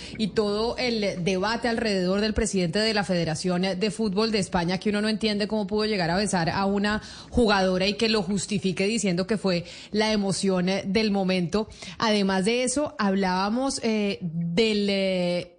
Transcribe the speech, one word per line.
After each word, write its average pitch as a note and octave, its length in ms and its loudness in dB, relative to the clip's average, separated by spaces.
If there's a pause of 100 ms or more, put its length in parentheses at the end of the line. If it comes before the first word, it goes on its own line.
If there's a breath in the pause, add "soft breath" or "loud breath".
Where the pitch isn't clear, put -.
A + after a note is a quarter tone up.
(200 loud breath)
y G#3+ 100 0
todo G#3+ 480 -2
el G#3 460 -2
debate G#3 440 0
alrededor G3+ 540 0
del G#3+ 140 -2
presidente F#3+ 420 0
de A3 160 2
la G3+ 100 0
Federación F3 600 0
de F#3+ 260 0
Fútbol A3 420 0
de A3 60 0
España, F3+ 400 0
que G#3 140 -2
uno G#3 100 0
no G#3+ 80 0
entiende G#3+ 380 0
cómo G#3+ 180 -2
pudo G#3+ 200 0
llegar F#3 260 0
a F3 40 2
besar F#3 320 0
a G3 180 0
una G3+ 360 0 (300 loud breath)
jugadora F#3+ 560 4
y G3+ 80 0
que A3+ 120 2
lo A3 140 2
justifique F#3+ 640 0
diciendo G3 400 0
que G#3+ 120 0
fue F3 280 0 (260 loud breath)
la G#3+ 200 2
emoción, F#3+ 580 2
eh, F#3+ 160 0
del G#3+ 240 2
momento. F#3 600 0 (280 loud breath)
Además G3 480 2
de A#3+ 160 2
eso, C#4+ 380 -2
hablábamos, G3 840 0
eh, G#3+ 380 0
del, F#3 680 0
eh, F#3 680 0